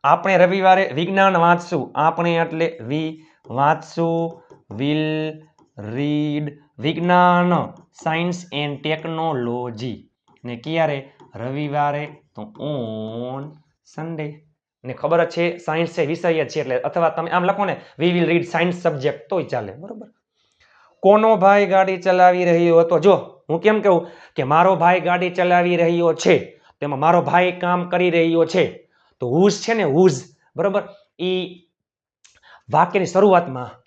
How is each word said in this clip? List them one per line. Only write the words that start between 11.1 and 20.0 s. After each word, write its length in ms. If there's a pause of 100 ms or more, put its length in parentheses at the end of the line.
રવિવારે. 640 (320)
તો 60 (280)
on 760 (480)
Sunday. 380 (540)
ને 160
ખબર 240
જ 100
છે 100 (200)
સાયન્સ 320
છે, 140
વિષય 220
જ 200
છે 80
એટલે, 160 (120)
અથવા 280
તમે 200
આમ 120
લખો 220
ને 40 (260)
we 140
will 180
read 180
science 340
subject 360 (100)
તોય 220
ચાલે, 200 (100)
બરોબર? 260 (1000)